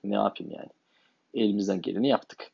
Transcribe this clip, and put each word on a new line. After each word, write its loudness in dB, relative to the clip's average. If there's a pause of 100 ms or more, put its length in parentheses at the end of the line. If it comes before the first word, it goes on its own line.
Ne -2
yapayım -2
yani? -14 (640)
Elimizden 2
geleni 0
yaptık 0